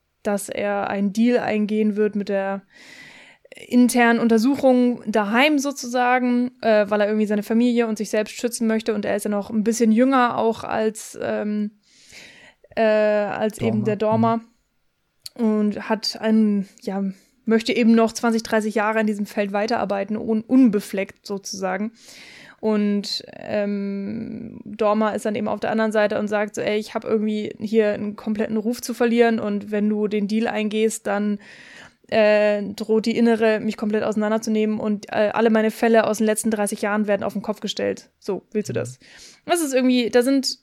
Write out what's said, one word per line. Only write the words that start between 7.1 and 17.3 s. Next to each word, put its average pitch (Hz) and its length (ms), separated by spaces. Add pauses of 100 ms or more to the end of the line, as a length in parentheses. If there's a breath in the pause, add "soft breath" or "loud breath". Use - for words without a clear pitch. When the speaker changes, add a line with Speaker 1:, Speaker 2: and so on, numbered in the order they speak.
Speaker 1:
seine 208 160
Familie 233 440
und 220 100
sich 208 140
selbst 214 240
schützen 226 320
möchte. 220 280
Und 208 120
er - 100
ist 208 80
ja 208 60
noch 202 180
ein 220 160
bisschen 226 260
jünger 247 460
auch 220 280
als, - 580
ähm, 214 560 (1000 loud breath)
äh, 233 60
als 214 760
eben 226 120
Speaker 2:
Dormer. 214 160
Speaker 1:
der 214 100
Dormer. 226 400
Speaker 2:
Mhm. 226 60 (920)
Speaker 1:
Und 214 540
hat - 320
einen, 214 480 (140)
ja, 196 200 (420 soft breath)